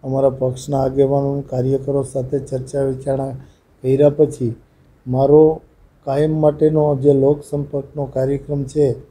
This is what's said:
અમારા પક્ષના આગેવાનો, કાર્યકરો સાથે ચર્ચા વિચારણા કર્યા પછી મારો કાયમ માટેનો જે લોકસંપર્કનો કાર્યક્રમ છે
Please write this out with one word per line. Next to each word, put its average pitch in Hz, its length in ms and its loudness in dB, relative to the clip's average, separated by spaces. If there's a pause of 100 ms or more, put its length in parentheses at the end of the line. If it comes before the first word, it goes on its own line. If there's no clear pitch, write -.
અમારા 135 360 0
પક્ષના 131 440 -2
આગેવાનો, 139 460 0 (140)
કાર્યકરો 135 600 -2
સાથે 131 360 -6
ચર્ચા 131 440 -6
વિચારણા 135 540 -6 (440)
કર્યા 139 340 4
પછી 131 340 0 (540)
મારો 139 380 4 (640)
કાયમ 151 320 0
માટેનો 151 440 2 (180)
જે 143 140 4
લોકસંપર્કનો 143 920 -2
કાર્યક્રમ 135 580 -4
છે 143 220 0 (240)